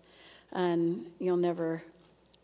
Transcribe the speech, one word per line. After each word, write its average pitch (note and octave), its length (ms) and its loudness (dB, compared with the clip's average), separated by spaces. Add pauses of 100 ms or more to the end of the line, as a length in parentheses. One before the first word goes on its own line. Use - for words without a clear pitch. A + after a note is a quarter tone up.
(520)
and E3+ 680 0
you'll F3+ 180 2
never E3+ 460 0 (600)